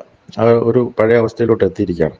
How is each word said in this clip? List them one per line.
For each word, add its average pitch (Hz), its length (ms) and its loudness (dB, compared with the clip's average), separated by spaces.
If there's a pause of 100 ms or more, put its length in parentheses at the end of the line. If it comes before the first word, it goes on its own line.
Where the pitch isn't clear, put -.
(400)
ആ 110 40 0 (260)
ഒരു 120 120 2 (160)
പഴയ 110 240 2
അവസ്ഥയിലോട്ട് 113 420 0
എത്തിയിരിക്കുകയാണ്. 87 560 -2